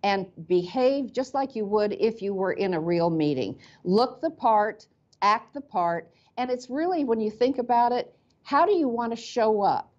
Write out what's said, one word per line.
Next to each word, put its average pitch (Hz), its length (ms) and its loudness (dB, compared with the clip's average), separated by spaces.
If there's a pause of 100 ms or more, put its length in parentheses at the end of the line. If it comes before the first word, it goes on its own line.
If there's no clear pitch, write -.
and 196 240 0 (220)
behave 254 640 2
just 262 200 -6
like 269 220 -4
you 220 120 -2
would 208 260 2
if 226 280 -2
you 196 140 -4
were 190 200 -2
in 185 200 -2
a 160 60 -2
real 170 280 2
meeting. 147 480 0 (280)
Look 226 360 0
the 320 100 -2
part, 214 580 0 (340)
act 214 320 0
the 285 60 -10
part. 170 480 -4 (300)
And 247 120 -4
it's 247 180 -6
really, 320 360 -2
when 226 160 0
you 214 100 -2
think 262 280 0
about 240 340 2
it, - 200 -4 (300)
how 294 240 2
do 415 60 2
you 330 160 2
want 233 240 -4
to 226 40 -6
show 220 460 0
up? 156 360 0